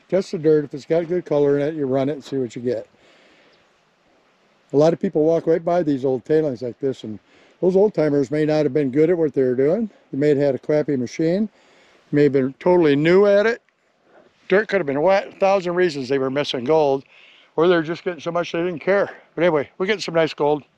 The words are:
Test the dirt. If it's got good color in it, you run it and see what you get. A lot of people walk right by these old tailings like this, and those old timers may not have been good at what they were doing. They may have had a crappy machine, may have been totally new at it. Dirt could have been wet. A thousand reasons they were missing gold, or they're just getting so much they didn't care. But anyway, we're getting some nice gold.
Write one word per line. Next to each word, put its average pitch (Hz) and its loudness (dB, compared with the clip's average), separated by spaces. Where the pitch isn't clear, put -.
Test 190 -2
the 190 -4
dirt. 151 2
If 139 -12
it's 135 -14
got 160 -2
good 180 -4
color 143 0
in 143 -2
it, 160 -6
you 147 -4
run 135 -2
it 151 -2
and 139 -12
see 139 -6
what 123 -6
you 123 -12
get. 120 -4
A 139 0
lot 156 6
of - -6
people 170 -2
walk 165 0
right 165 0
by 175 0
these 143 -2
old 131 -2
tailings 156 -2
like 120 -10
this, 135 -6
and 107 -12
those 185 2
old 202 4
timers 143 0
may 151 -2
not 151 0
have 135 -2
been 143 -2
good 156 2
at 180 0
what 156 -2
they 139 0
were 127 0
doing. 170 0
They 131 -8
may 147 2
have 135 2
had 143 0
a 123 -6
crappy 147 -2
machine, 165 -2
may 147 4
have 139 4
been 135 0
totally 170 2
new 175 4
at 202 4
it. 233 -2
Dirt 202 2
could 196 0
have 160 -4
been 139 -2
wet. 190 2
A - -20
thousand 190 0
reasons 143 -2
they 139 0
were 131 -2
missing 135 -4
gold, 143 2
or 165 2
they're 170 2
just 160 -10
getting 175 -8
so 170 -8
much 170 -4
they 165 -4
didn't 175 -6
care. 185 0
But 160 -2
anyway, 156 0
we're 185 -4
getting 202 -2
some 170 -8
nice 160 0
gold. 147 -2